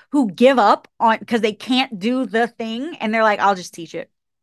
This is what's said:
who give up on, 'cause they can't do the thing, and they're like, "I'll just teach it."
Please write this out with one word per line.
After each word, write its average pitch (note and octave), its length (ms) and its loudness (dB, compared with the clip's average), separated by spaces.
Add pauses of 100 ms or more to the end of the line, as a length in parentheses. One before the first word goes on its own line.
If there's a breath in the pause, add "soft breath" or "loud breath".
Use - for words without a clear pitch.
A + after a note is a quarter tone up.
(100)
who C4+ 220 0
give B3 260 4
up A3+ 300 2 (100)
on, A3+ 220 2
'cause A3 200 -2
they A3 120 -2
can't B3+ 480 -4
do B3 260 -2
the A3+ 220 0
thing, A#3+ 480 -10
and A3 180 -4
they're A3+ 80 2
like, G#3+ 160 2
"I'll G3+ 160 2
just F3+ 200 -14
teach E3 200 -14
it." - 160 -12 (320)